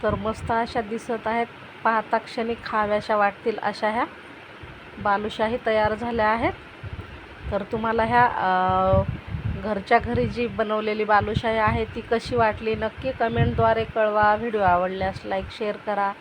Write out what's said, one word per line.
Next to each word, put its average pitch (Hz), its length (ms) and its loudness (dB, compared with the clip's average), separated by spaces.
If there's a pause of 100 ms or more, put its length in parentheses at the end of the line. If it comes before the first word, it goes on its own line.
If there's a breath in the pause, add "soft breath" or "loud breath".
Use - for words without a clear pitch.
तर 208 120 2
मस्त 214 360 -4
अशा 233 300 0
दिसत 220 460 -6
आहेत, 233 200 0 (360)
पाहता 226 340 2
क्षणी 226 360 -4 (120)
खाव्याशा 208 500 0
वाटतील 208 440 0
अशा 208 320 -2
ह्या 240 140 0 (960)
बालुशाही 214 640 0
तयार 214 300 4
झाल्या 233 320 0
आहेत. 220 260 2 (1000)
तर 202 200 0
तुम्हाला 220 320 0
ह्या, 240 220 6
अ, 185 760 4 (600)
घरच्या 208 360 4
घरी 240 280 0
जी 226 200 -2
बनवलेली 214 560 -2
बालुशाही 214 540 2
आहे 220 280 2
ती 226 160 -8
कशी 233 340 -2
वाटली 220 400 2
नक्की 220 360 -4
कमेंटद्वारे 226 720 2
कळवा. 214 520 4
व्हिडिओ 214 260 -2
आवडल्यास 190 640 2
लाईक, 190 260 -4
शेअर 208 260 -6
करा 202 440 -2